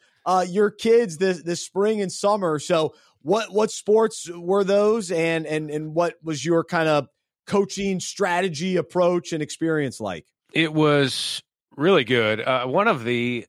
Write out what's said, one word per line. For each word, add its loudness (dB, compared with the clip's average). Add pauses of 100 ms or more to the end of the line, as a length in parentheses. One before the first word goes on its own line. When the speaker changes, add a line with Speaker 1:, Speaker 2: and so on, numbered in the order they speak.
(260)
Speaker 1:
uh, 2
your 2
kids 2
this, 0
this -6
spring 0
and -4
summer. 0
So 0 (280)
what, 0
what 2
sports 0
were 0
those, 2
and, 0
and, -4
and -6
what 0
was -6
your 2
kind 0
of 2 (400)
coaching -2
strategy, -2
approach, 0
and -2
experience -4
like? -8 (260)
Speaker 2:
It 0
was 2 (340)
really 4
good. 2
Uh, 0
one 2
of 0
the, -2